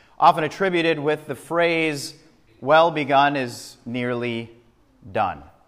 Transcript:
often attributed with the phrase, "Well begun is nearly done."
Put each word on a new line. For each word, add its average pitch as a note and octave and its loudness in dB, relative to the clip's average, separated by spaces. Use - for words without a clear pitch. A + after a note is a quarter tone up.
often E3+ 4
attributed E3 0
with D3 -2
the C3+ -8
phrase, D#3+ -2
"Well D#3+ 4
begun C#3+ 2
is A#2+ -8
nearly A#2+ -4
done." F2+ -2